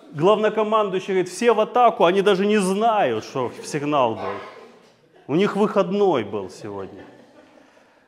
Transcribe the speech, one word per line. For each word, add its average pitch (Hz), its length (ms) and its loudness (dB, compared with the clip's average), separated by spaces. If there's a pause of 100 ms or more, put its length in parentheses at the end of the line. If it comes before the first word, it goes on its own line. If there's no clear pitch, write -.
(140)
главнокомандующий 208 1000 0
говорит: 185 160 -2
"Все 233 240 2
в 208 60 -2
атаку", 226 440 2
они 185 180 4
даже 196 240 2
не 208 120 4
знают, 190 640 0
что 123 280 -6 (120)
сигнал 139 520 0
был. 98 240 -8 (880)
У 135 80 -2
них 196 200 0
выходной 196 720 2
был 101 240 -8
сегодня. 98 560 -12 (1040)